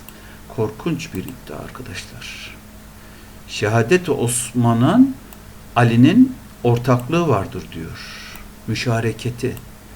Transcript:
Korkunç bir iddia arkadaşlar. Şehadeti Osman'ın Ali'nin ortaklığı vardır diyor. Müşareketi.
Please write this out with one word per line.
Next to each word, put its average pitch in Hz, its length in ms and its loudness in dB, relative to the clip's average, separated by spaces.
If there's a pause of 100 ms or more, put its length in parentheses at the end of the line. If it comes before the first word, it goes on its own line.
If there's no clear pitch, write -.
(560)
Korkunç - 580 -4
bir 92 60 -6
iddia - 440 -12
arkadaşlar. - 880 -14 (960)
Şehadeti 117 600 2
Osman'ın 127 1080 4 (600)
Ali'nin 123 580 6 (300)
ortaklığı 123 640 2
vardır 95 340 -2 (120)
diyor. 85 240 -12 (680)
Müşareketi. 117 920 -2 (400)